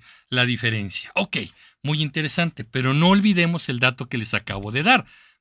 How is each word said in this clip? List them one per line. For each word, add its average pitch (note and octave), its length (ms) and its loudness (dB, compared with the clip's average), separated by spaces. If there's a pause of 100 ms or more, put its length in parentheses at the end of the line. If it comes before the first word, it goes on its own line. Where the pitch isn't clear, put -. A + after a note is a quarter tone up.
(300)
la B2 160 2
diferencia. A2 680 -4
Ok, - 220 -4 (460)
muy D3+ 180 -2
interesante, D#3 640 -4
pero C3 300 0
no E3 160 6
olvidemos F3 580 2
el B2 120 -2
dato B2+ 280 0
que - 80 -6
les A2 160 -4
acabo G2+ 400 -6
de C3 100 -2
dar. A3+ 220 4 (360)